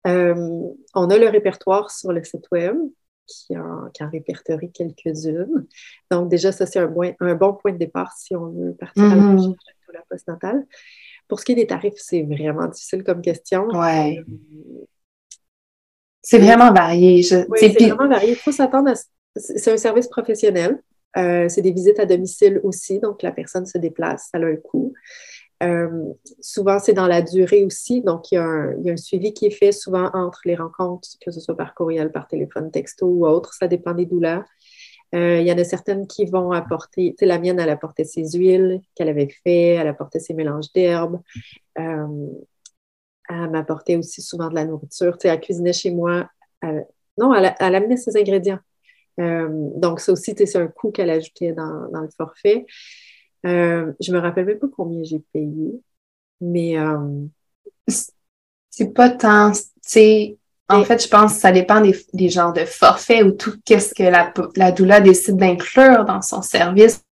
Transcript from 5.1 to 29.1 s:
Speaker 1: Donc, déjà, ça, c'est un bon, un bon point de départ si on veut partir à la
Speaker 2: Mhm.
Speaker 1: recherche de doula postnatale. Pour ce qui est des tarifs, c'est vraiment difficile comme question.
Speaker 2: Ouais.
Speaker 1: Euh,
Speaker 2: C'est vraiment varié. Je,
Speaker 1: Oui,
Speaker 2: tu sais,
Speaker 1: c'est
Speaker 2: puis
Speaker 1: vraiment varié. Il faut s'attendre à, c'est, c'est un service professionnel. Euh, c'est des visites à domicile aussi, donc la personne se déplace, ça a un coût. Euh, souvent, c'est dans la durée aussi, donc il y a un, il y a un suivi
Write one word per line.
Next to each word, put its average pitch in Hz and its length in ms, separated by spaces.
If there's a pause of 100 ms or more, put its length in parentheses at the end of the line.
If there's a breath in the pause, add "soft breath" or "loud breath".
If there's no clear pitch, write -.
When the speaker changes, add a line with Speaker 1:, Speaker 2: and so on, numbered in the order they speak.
Speaker 1:
Donc, 175 180
déjà, 180 240
ça, 190 140
c'est - 120
un 170 100
bon, 175 320
un 175 140
bon 190 200
point 196 180
de 175 60
départ 175 400
si - 180
on 170 160
veut 175 260
partir 202 260
à 208 40
la 202 140
Speaker 2:
Mhm. 196 160
Speaker 1:
recherche 185 180
de - 300
doula 170 240
postnatale. 185 560 (600 soft breath)
Pour 208 140
ce - 60
qui 254 60
est - 20
des 226 120
tarifs, 196 300
c'est 170 260
vraiment 151 440
difficile 185 360
comme 175 200
question. 185 460
Speaker 2:
Ouais. 165 500
Speaker 1:
Euh, - 680 (1400)
Speaker 2:
C'est - 160
vraiment 233 340
varié. 180 500
Je, 185 140
Speaker 1:
Oui, 180 80 (100)
Speaker 2:
tu 220 40
sais, 214 100
Speaker 1:
c'est 196 80
Speaker 2:
puis 220 140
Speaker 1:
vraiment 269 180
varié. 220 240
Il 240 40
faut - 160
s'attendre 269 380
à, 226 40 (420)
c'est, - 220
c'est 220 140
un 226 40
service 233 320
professionnel. 214 720 (360)
Euh, 175 320
c'est 175 140
des 185 100
visites 196 280
à 196 60
domicile 190 580
aussi, 190 340
donc 208 240
la 180 80
personne 185 360
se 185 120
déplace, 165 540
ça 175 60
a 165 60
un 160 120
coût. - 380 (680 soft breath)
Euh, 170 260 (520)
souvent, 196 400
c'est 208 120
dans 190 140
la 170 160
durée 185 420
aussi, 240 380
donc 170 300
il - 20
y 180 40
a 170 40
un, 160 380
il 175 60
y 175 40
a 170 40
un - 20
suivi 190 360